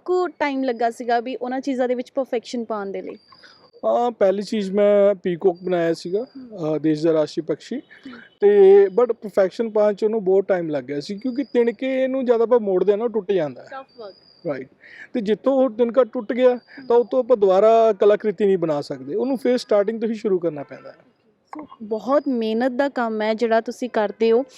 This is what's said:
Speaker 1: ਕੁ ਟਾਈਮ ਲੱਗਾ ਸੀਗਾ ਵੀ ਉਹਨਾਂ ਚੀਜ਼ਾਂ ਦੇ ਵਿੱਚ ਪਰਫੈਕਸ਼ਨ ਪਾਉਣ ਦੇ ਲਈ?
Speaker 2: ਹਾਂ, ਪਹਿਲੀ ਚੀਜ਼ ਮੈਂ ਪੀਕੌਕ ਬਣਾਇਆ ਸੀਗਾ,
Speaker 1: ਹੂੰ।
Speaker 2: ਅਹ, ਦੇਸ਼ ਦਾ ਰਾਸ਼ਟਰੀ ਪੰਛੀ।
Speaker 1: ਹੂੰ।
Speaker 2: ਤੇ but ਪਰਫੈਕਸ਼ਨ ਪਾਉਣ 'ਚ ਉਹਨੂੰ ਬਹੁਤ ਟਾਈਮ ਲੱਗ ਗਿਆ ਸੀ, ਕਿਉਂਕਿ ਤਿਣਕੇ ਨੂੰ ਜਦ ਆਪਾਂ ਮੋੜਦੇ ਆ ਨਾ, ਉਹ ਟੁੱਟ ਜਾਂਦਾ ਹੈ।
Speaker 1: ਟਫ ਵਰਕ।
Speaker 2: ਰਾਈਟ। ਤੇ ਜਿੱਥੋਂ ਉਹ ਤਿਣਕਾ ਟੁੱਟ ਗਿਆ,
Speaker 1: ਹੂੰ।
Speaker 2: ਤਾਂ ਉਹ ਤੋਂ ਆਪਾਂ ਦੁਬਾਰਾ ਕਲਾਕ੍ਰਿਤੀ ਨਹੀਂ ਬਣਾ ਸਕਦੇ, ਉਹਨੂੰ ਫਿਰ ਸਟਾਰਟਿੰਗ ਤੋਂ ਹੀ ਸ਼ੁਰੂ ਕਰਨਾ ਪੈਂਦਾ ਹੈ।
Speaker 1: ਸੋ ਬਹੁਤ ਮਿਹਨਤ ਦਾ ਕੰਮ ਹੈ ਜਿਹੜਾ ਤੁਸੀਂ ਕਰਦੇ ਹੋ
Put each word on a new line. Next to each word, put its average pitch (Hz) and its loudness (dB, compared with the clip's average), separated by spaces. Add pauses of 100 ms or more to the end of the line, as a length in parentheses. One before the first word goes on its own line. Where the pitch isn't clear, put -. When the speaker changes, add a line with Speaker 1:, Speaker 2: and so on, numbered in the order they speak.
Speaker 1:
ਕੁ 359 0
ਟਾਈਮ 277 -4
ਲੱਗਾ 240 -2
ਸੀਗਾ 233 -2
ਵੀ 240 -8
ਉਹਨਾਂ 254 -6
ਚੀਜ਼ਾਂ 254 -2
ਦੇ 247 0
ਵਿੱਚ 247 -10
ਪਰਫੈਕਸ਼ਨ 240 -6
ਪਾਉਣ 202 -8
ਦੇ 185 -10
ਲਈ? - -14 (720)
Speaker 2:
ਹਾਂ, 240 0
ਪਹਿਲੀ 202 0
ਚੀਜ਼ 196 -4
ਮੈਂ 202 4
ਪੀਕੌਕ 180 -2
ਬਣਾਇਆ 170 0
ਸੀਗਾ, 180 -6
Speaker 1:
ਹੂੰ। 214 -8
Speaker 2:
ਅਹ, 151 -4
ਦੇਸ਼ 151 0
ਦਾ 165 2
ਰਾਸ਼ਟਰੀ 156 -2
ਪੰਛੀ। 160 -8
Speaker 1:
ਹੂੰ। 247 -16 (200)
Speaker 2:
ਤੇ 403 8
but 233 0
ਪਰਫੈਕਸ਼ਨ 214 -2
ਪਾਉਣ 208 0
'ਚ 196 -6
ਉਹਨੂੰ 214 -2
ਬਹੁਤ 190 2
ਟਾਈਮ 175 -2
ਲੱਗ 143 -4
ਗਿਆ 143 -8
ਸੀ, 196 -10
ਕਿਉਂਕਿ 233 -6
ਤਿਣਕੇ 254 -2
ਨੂੰ 262 -4
ਜਦ 233 2
ਆਪਾਂ 233 2
ਮੋੜਦੇ 190 2
ਆ - 4
ਨਾ, 214 -4
ਉਹ 240 -2
ਟੁੱਟ 208 -4
ਜਾਂਦਾ 151 -2
ਹੈ। - -20
Speaker 1:
ਟਫ 269 -18
ਵਰਕ। 202 -16 (320)
Speaker 2:
ਰਾਈਟ। 151 -8 (460)
ਤੇ 247 -4
ਜਿੱਥੋਂ 214 -2
ਉਹ 262 2
ਤਿਣਕਾ 233 0
ਟੁੱਟ 240 -6
ਗਿਆ, 247 4
Speaker 1:
ਹੂੰ। 254 -20
Speaker 2:
ਤਾਂ 240 4
ਉਹ 240 2
ਤੋਂ 262 -2
ਆਪਾਂ 247 2
ਦੁਬਾਰਾ 214 4
ਕਲਾਕ੍ਰਿਤੀ 208 2
ਨਹੀਂ 190 2
ਬਣਾ 156 -2
ਸਕਦੇ, 139 -10
ਉਹਨੂੰ 240 -2
ਫਿਰ 247 0
ਸਟਾਰਟਿੰਗ 208 0
ਤੋਂ 226 -2
ਹੀ 233 -4
ਸ਼ੁਰੂ 202 0
ਕਰਨਾ 156 -4
ਪੈਂਦਾ 135 -18
ਹੈ। - -20 (640)
Speaker 1:
ਸੋ 302 -16 (160)
ਬਹੁਤ 220 -2
ਮਿਹਨਤ 233 -2
ਦਾ 269 -2
ਕੰਮ 226 -4
ਹੈ 220 -2
ਜਿਹੜਾ 226 0
ਤੁਸੀਂ 233 -8
ਕਰਦੇ 220 0
ਹੋ 240 2 (140)